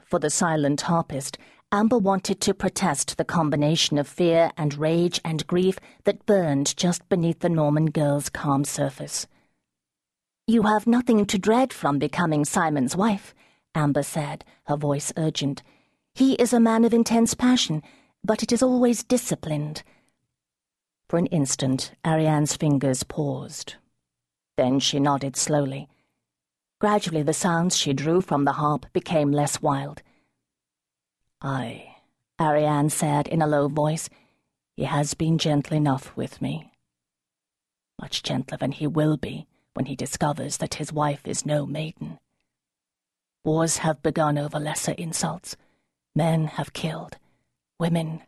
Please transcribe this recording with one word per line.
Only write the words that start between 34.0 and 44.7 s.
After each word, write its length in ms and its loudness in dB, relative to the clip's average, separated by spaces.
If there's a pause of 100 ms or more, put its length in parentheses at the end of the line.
"he 80 -6
has 300 -2
been 240 0
gentle 400 0
enough 400 0
with 240 -10
me. 320 -8 (1200)
Much 260 -8
gentler 340 -6
than 160 -4
he 140 -4
will 280 2
be 320 -8 (260)
when 120 -4
he 100 -8
discovers 640 -4
that 180 -8
his 160 -8
wife 340 -2
is 200 -6
no 200 -2
maiden. 540 -10 (1300)
Wars 320 2
have 260 -2
begun 340 2
over 220 -6
lesser 320 -4